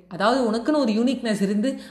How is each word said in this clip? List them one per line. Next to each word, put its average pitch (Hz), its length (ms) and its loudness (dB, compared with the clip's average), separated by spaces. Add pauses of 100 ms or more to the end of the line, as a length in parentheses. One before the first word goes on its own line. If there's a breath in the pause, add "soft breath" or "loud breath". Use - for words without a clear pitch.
அதாவது 220 440 0
உனக்குன்னு 247 260 0
ஒரு 254 140 2
யூனிக்னஸ் 226 500 0
இருந்து 208 380 0 (120 loud breath)